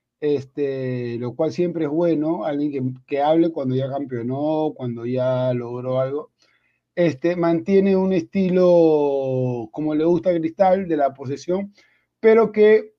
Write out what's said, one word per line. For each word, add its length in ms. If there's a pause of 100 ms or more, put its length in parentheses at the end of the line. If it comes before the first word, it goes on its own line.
(200)
este, 960
lo 180
cual 160
siempre 340
es 40
bueno, 560
alguien 260
que, 360
que 140
hable 300
cuando 240
ya 140
campeonó, 840
cuando 320
ya 480
logró 440
algo. 300 (640)
Este, 440
mantiene 580
un 160
estilo 1600
como 240
le 80
gusta 260
a 40
Cristal, 540
de 100
la 160
posesión, 600 (460)
pero 320
que 480